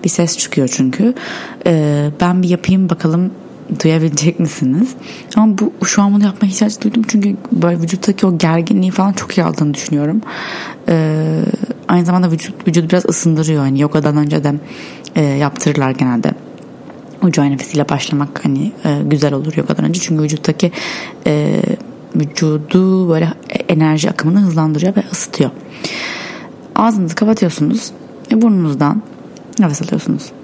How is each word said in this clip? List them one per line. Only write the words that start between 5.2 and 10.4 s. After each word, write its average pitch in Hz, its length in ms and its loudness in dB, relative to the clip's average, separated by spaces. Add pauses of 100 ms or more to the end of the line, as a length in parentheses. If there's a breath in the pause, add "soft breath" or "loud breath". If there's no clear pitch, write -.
Ama 214 220 4
bu, 208 280 -2
şu - 160 2
an 202 120 4
bunu 208 100 4
yapmaya 202 240 2
ihtiyaç 208 340 0
duydum 214 260 0
çünkü 202 280 2 (160)
böyle 170 300 2
vücuttaki 190 440 0
o 180 120 2
gerginliği 170 540 2
falan 196 220 2
çok - 240 -4
iyi 180 60 2
aldığını 156 300 0
düşünüyorum. 147 480 0 (680 loud breath)